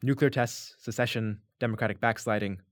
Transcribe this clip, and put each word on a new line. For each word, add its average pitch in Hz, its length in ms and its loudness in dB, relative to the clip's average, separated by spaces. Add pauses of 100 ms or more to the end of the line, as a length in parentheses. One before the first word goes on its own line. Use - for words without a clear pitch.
Nuclear 135 260 4
tests, - 500 -2
secession, 113 640 -2 (200)
democratic 110 380 0
backsliding, 104 640 0 (120)